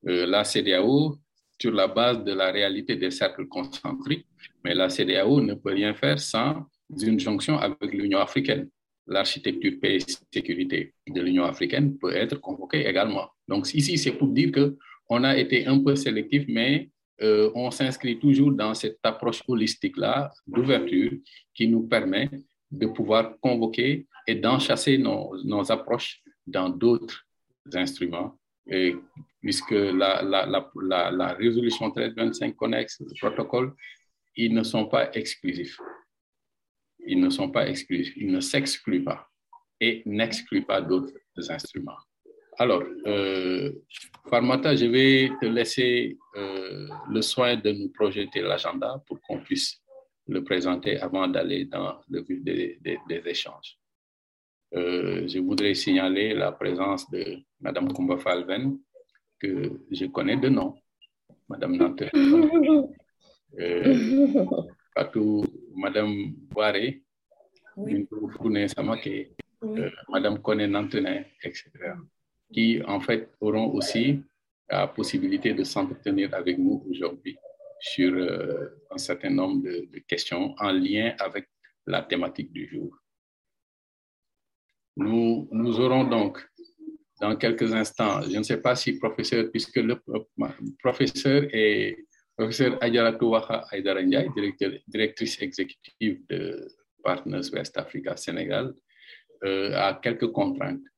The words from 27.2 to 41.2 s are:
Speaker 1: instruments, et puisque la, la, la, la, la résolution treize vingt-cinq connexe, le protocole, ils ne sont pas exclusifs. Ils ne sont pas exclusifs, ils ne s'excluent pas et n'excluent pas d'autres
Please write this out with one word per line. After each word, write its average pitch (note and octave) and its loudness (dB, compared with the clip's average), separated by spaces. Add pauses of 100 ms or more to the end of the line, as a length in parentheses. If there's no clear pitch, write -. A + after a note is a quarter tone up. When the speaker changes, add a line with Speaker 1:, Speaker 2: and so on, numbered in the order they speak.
Speaker 1:
instruments, F2+ -4 (260)
et F#2 2 (460)
puisque - -4
la, G2 2
la, F#2+ 2
la, F#2+ -2 (100)
la, F2+ 0
la F2+ 0
résolution A2+ 0
treize A#2 -4
vingt-cinq A2+ -2
connexe, A#2 -4
le - -16
protocole, B2+ -2 (600)
ils A2+ 2
ne A2+ 2
sont G#2+ -2
pas - 0
exclusifs. - -8 (1300)
Ils - 0
ne - 6
sont - -2
pas - 0
exclusifs, - -4
ils G2 -2
ne F#2 2
s'excluent F#2 -2
pas - -6 (520)
et A2+ 2
n'excluent G#2+ -2
pas G2 0
d'autres F#2 -2 (360)